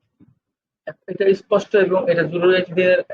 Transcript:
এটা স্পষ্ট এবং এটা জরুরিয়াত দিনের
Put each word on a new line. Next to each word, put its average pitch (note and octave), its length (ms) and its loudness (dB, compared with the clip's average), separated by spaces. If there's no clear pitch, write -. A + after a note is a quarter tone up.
এটা G3 260 0
স্পষ্ট G3 420 -2
এবং F3+ 360 0
এটা E3 120 0
জরুরিয়াত F3 480 0
দিনের F3+ 320 0